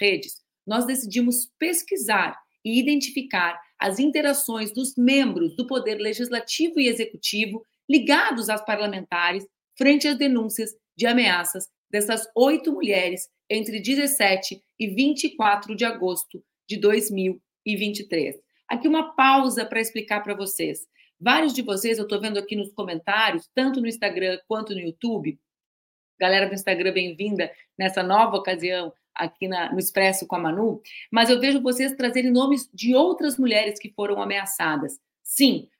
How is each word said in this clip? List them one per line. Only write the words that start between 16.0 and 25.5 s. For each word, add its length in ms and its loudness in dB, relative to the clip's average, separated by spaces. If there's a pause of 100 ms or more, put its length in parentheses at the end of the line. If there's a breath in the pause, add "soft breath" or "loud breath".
de 80 -6
dois 340 2
mil 320 -2 (220)
e 120 -2
vinte 240 -4
e 80 -14
três. 280 -2 (320)
Aqui 200 -2
uma 260 0
pausa 500 4
pra 160 -4
explicar 440 -4
pra 100 -6
vocês. 540 -6 (320 soft breath)
Vários 340 2
de 80 -2
vocês, 360 -2
eu 100 -4
tô 120 -2
vendo 160 -4
aqui 200 -4
nos 160 -6
comentários, 840 -2
tanto 260 0
no 60 -2
Instagram 640 -2
quanto 260 -6
no 60 -6
YouTube, 580 -6 (800)